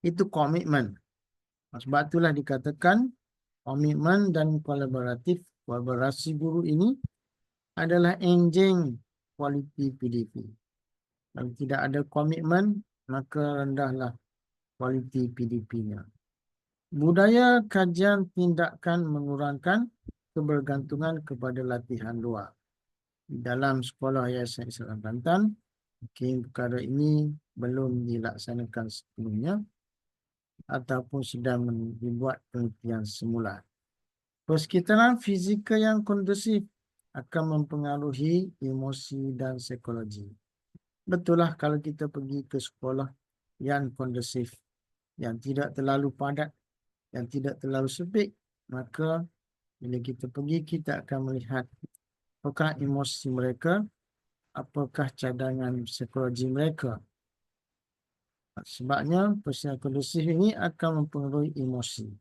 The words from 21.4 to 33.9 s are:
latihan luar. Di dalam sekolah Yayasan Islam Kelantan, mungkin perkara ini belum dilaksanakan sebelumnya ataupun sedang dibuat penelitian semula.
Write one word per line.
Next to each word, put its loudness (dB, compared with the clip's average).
latihan -4
luar. -6
Di -8
dalam 0
sekolah -2
Yayasan -6
Islam -10
Kelantan, 0
mungkin -4
perkara -4
ini 2
belum -2
dilaksanakan -6
sebelumnya -4
ataupun -4
sedang -2
dibuat -4
penelitian -4
semula. -4